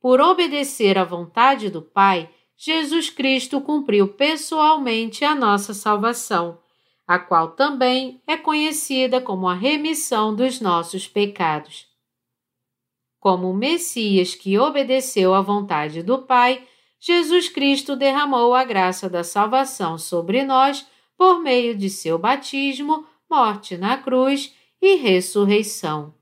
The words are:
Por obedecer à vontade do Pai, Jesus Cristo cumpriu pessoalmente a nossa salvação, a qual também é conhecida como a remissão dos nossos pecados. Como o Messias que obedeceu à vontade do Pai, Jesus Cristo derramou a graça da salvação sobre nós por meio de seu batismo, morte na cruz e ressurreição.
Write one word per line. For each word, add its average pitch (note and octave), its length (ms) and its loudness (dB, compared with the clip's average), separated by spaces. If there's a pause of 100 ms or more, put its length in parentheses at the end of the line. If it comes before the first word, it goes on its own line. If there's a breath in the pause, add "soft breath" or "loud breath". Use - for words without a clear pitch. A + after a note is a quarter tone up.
Por B3+ 180 4
obedecer C#4+ 760 2
à F#3 60 2
vontade G#3 640 0
do E3 140 -10
Pai, F#3 480 0 (300 soft breath)
Jesus D#4 480 -2
Cristo C4+ 520 -2
cumpriu C#4 440 2
pessoalmente C#4+ 1160 0
a D4+ 100 2
nossa G#3 400 0
salvação, G3+ 880 -2 (480)
a F3 100 2
qual E3 340 0
também B3+ 760 -2
é D#4 80 -2
conhecida D4+ 880 -2
como F#3 260 -4
a F3+ 60 0
remissão C4 800 -2
dos B3+ 240 -2
nossos F3 480 -2
pecados. F#3 800 -4 (1300)
Como F#3 320 0
o F#3 40 -4
Messias G#3+ 800 0
que G3 240 0
obedeceu C4 760 2
à G3 80 4
vontade E3+ 600 -4
do B3 160 0
Pai, B3+ 480 0 (320 soft breath)
Jesus F4 480 0
Cristo C#4 480 -2
derramou C4+ 580 2
a B3+ 120 2
graça F#3+ 440 -2
da F3 140 -4
salvação G#3 720 -2
sobre F3 460 -2
nós C4+ 420 2 (320 soft breath)
por F#4 220 6
meio B3 380 0
de G3 120 -2
seu E3 300 -4
batismo, C#4 880 -2 (220 loud breath)
morte G#3 480 0
na G#3 180 -2
cruz C4 580 -2 (280 soft breath)
e F#4+ 140 6
ressurreição. G3 1300 0